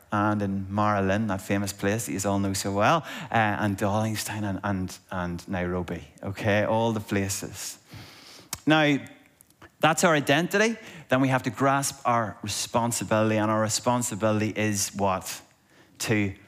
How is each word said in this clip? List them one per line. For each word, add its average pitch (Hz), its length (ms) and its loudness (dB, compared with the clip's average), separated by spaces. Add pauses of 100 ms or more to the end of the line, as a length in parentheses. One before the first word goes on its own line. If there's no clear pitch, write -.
(120)
and 104 320 2
in 98 260 -2
Marilyn, 104 580 2
that 95 140 -2
famous 98 320 -2
place 104 320 -2
that - 60 -6
you 98 180 -2
all 98 80 2
know 98 160 0
so 98 180 -2
well, 123 320 4 (280)
uh, - 20 -4
and 104 440 2
Dollingstown 107 640 -2
and, 95 200 -4
and, 95 340 -2 (140)
and 87 360 -6
Nairobi, 90 600 -4 (140)
okay? 104 440 0
All 113 260 0
the 107 80 -2
places. - 800 -6 (880)
Now, 151 300 6 (800)
that's 156 240 4
our 170 100 6
identity. 175 640 2 (320)
Then 131 100 4
we 135 100 4
have 131 140 0
to 127 60 -2
grasp 139 560 0
our 117 380 0
responsibility, 110 920 0
and 107 120 2
our 110 100 2
responsibility 110 960 0
is 104 340 0
what? 98 520 -2 (580)
To 104 340 0 (140)